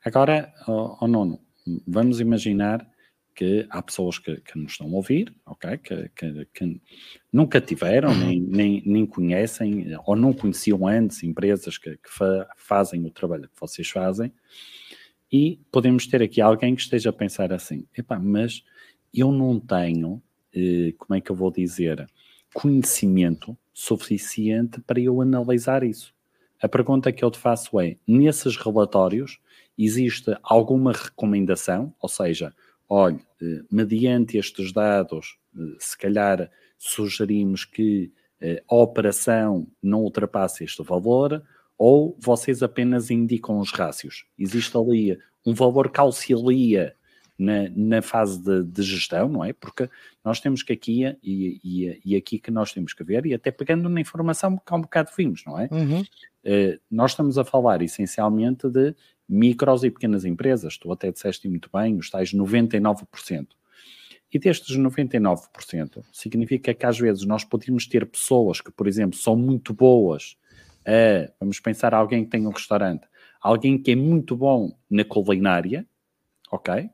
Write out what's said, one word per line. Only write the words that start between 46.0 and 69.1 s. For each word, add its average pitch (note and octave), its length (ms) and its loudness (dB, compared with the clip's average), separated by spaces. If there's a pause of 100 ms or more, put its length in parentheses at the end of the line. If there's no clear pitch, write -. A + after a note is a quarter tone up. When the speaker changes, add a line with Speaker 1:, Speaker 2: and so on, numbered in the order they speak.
Speaker 1:
na, G2+ 320 0
na A2 320 0
fase G2+ 400 -2
de, F#2 220 0
de F2+ 180 -6
gestão, F#2+ 480 -2
não G2+ 160 -4
é? G#2 80 -6
Porque - 340 -8 (380)
nós A2+ 140 -2
temos C3+ 240 -2
que A#2+ 100 -4
aqui, A#2 300 -2 (180)
e, F#2+ 420 -6
e, F2+ 400 -6
e G2 120 -2
aqui G2+ 240 -4
que - 100 -12
nós A2 240 -2
temos F2 200 -8
que - 100 -14
ver, A2 240 -2
e C#3 80 -2
até B2+ 160 -4
pegando E3 380 -4
na E3+ 120 -2
informação E3 560 -2
que - 160 -8
há - 20 -2
um E3 60 -2
bocado D#3+ 340 -2
vimos, - 300 -2
não F#2 140 -10
é? A#2+ 120 -4
Speaker 2:
Uhum. D#3+ 320 0 (400)
Speaker 1:
Eh, G2 360 2 (100)
nós A#2 220 2
estamos C#3 260 -2
a B2+ 80 0
falar A2+ 380 2
essencialmente A2 840 -2
de C3+ 260 0 (340)
micros A#2+ 540 4
e A#2 80 2
pequenas G#2 340 -2
empresas. F#2 540 -2
Tu E2+ 120 -10
até F2+ 200 -6
disseste - 360 -8
muito F2 240 -6
bem, G#2+ 240 -2
os E2 140 -6
tais F#2 240 -4
noventa A2 420 0
e G#2 40 2
nove G#2 260 0
por - 140 -20
cento. D2+ 360 -10 (760)
E D3+ 60 0
destes D3+ 380 0
noventa C3+ 380 0
e A#2 40 2
nove F#2 340 0
por - 100 -20
cento, - 480 -10
significa A#2 640 -4
que - 140 -4
às A#2 100 0
vezes G#2+ 260 0
nós G#2+ 200 -2
podemos A#2+ 420 -4
ter G#2+ 220 0
pessoas A2+ 540 0
que, - 100 -18
por G2+ 160 -2
exemplo, G2 300 -2